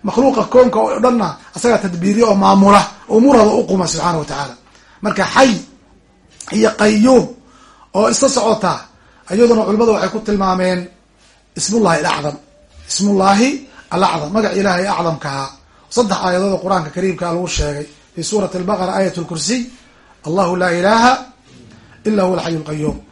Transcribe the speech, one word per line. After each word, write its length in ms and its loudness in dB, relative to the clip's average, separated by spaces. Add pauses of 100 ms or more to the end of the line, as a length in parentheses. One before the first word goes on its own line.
Makhluuqa 400 0
koonka 360 4
oo 200 -2
dhanna 280 0 (280)
asagaa 220 0
tadbiiriya 500 0
oo 80 2
maamula, 460 6 (280)
umuurada 420 6
u 140 0
quma 220 -2
subxaanahu 320 -4
wa 60 -6
tacaala. 300 -8 (460)
Marka 240 -2
xay 260 4 (1000)
iyo 240 2
qayyuum 480 4 (680)
oo 160 2
isa 200 0
socota, 440 0 (540)
iyaduna 380 2
culimmadu 280 2
waxay 160 -2
ku 100 -6
tilmaameen 600 -2 (760)
ismullahi 440 0
al-acdam. 360 -4 (520)
Ismullahi 600 2 (420)
al-acdam, 400 -2
magac 240 -2
Ilaahay 320 -2
acdamka 420 -4
ahaa. 200 -8 (420)
Saddex 320 0
aayadood 300 0
oo 100 -4
Qur'aanka 260 -2
Kariimka 360 -4
lagu 220 -4
sheegay. 400 -6 (280)
Fi 80 -10
suurati 340 -4
al-Baqara, 360 -4
aayatul 320 -2
kursi, 320 -4 (680)
Allahu 300 -2
laa 160 0
ilaaha 400 4 (920)
illa 180 0
huwa 140 0
al-hayyul 260 -6
qayyuum. 340 -6 (140)